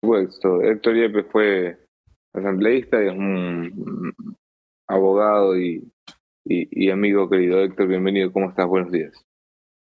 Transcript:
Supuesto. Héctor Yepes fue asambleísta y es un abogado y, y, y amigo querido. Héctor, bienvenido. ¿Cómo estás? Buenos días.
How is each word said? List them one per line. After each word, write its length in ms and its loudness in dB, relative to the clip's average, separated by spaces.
Supuesto. 600 0
Héctor 340 2
Yepes 360 0
fue 460 0
asambleísta 720 0
y 40 0
es 60 -2
un 1000 -6
abogado 680 2
y, 340 -4
y, 400 -2
y 60 2
amigo 380 0
querido. 320 2
Héctor, 260 -2
bienvenido. 440 0
¿Cómo 180 -2
estás? 180 -2
Buenos 240 0
días. 220 -4